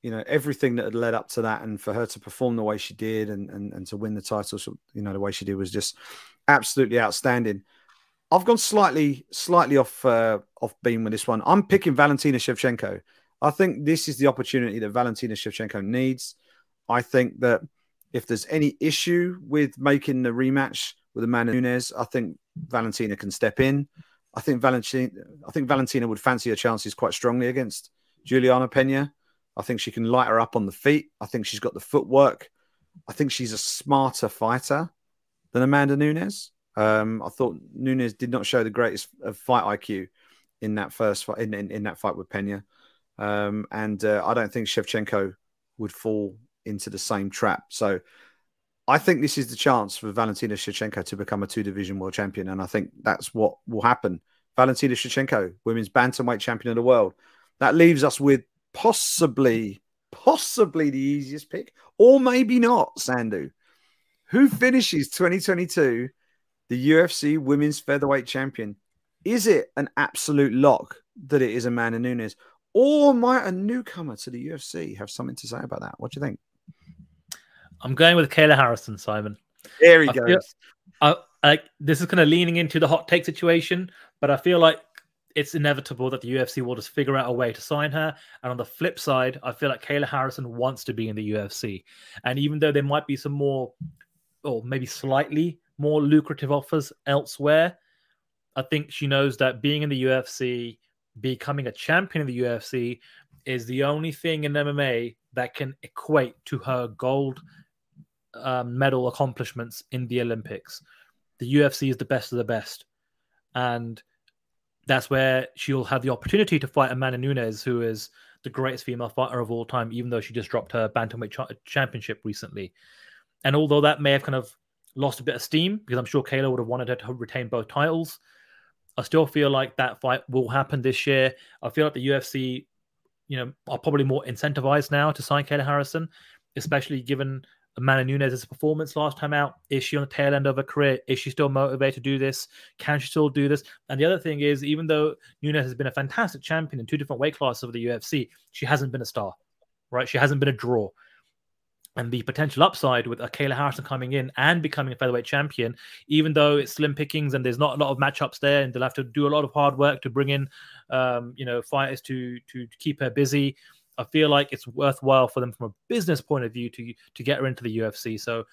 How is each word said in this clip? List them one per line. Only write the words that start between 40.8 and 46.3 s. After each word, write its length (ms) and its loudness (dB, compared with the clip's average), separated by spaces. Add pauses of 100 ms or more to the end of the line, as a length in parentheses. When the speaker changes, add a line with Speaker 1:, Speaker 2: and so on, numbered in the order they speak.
Speaker 1:
first 320 -2
fight, 140 -8
in, 160 -4
in, 160 -8
in 120 -8
that 140 -8
fight 180 -4
with 140 -14
Pena. 340 -4 (540)
Um, 540 -4
and, 340 -6
uh, 180 4
I 120 0
don't 180 -2
think 140 -4
Shevchenko 680 -2 (460)
would 120 -8
fall 460 -6 (280)